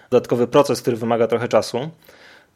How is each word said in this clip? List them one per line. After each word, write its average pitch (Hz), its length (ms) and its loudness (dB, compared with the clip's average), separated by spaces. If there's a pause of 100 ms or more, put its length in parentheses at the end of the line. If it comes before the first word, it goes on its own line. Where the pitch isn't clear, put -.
dodatkowy 120 380 0
proces, 139 340 2
który 120 160 -2
wymaga 113 300 0
trochę 117 200 -2
czasu. 117 420 -2 (680)